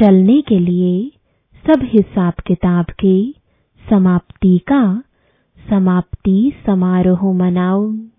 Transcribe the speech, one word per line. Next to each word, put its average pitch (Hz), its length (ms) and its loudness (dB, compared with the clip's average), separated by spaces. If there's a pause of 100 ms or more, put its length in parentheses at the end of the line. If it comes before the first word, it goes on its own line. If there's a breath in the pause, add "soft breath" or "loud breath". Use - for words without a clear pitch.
चलने 202 380 4
के 214 180 0
लिए 180 520 -2 (560)
सब 294 160 2
हिसाब 202 500 0 (140)
किताब 175 380 -2
के 190 460 -2 (580)
समाप्ति 185 680 0
का 240 460 -2 (680)
समाप्ति 190 840 -2 (120)
समारोह 185 680 0
मनाओ। 180 600 -2 (260)